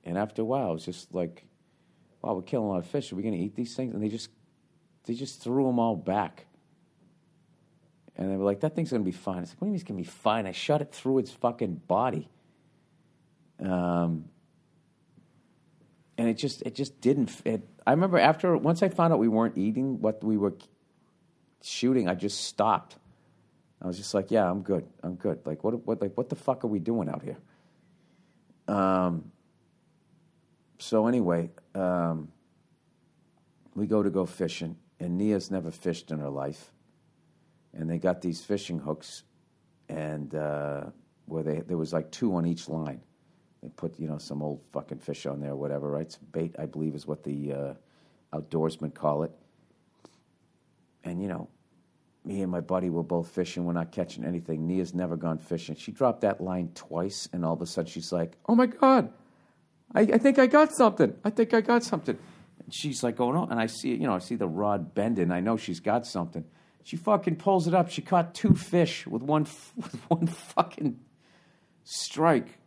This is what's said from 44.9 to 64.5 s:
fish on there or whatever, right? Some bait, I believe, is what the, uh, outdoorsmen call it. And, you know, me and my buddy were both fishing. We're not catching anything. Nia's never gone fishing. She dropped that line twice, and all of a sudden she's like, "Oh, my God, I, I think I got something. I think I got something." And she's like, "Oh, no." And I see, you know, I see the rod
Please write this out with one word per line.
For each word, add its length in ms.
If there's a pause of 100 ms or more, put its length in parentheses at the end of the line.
fish 260
on 160
there 120
or 40
whatever, 340
right? 200
Some 200
bait, 280
I 80
believe, 280
is 120
what 160
the, 300
uh, 220 (580)
outdoorsmen 600
call 300
it. 100 (1700)
And, 180
you 60
know, 200 (760)
me 180
and 80
my 100
buddy 300
were 120
both 260
fishing. 360
We're 80
not 200
catching 320
anything. 420
Nia's 260
never 240
gone 220
fishing. 380
She 160
dropped 280
that 200
line 340
twice, 580
and 120
all 100
of 80
a 40
sudden 240
she's 220
like, 240 (100)
"Oh, 80
my 120
God, 460 (840)
I, 80
I 160
think 200
I 80
got 260
something. 420 (100)
I 60
think 220
I 80
got 220
something." 340 (480)
And 80
she's 300
like, 180
"Oh, 120
no." 120
And 140
I 80
see, 280
you 120
know, 80
I 40
see 180
the 100
rod 480